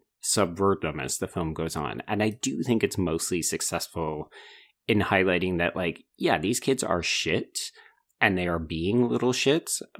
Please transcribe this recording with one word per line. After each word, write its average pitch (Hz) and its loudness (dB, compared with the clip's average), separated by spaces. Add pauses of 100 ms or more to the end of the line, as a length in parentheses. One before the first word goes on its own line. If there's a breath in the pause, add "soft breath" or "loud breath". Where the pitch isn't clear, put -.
(200)
subvert 98 2
them 78 -4
as 65 -4
the 92 -4
film 80 -4
goes 80 -4
on. 69 -6
And 104 0
I 110 2
do - -4
think 113 2
it's 95 2
mostly 85 0
successful 80 -4 (600 loud breath)
in 104 4
highlighting 92 2
that, 85 0
like, 85 -4 (140)
yeah, 160 2
these 92 0
kids 131 0
are 87 0
shit, - -2 (500 soft breath)
and 104 4
they 90 0
are 85 0
being 85 0
little 120 2
shits, 143 0 (200)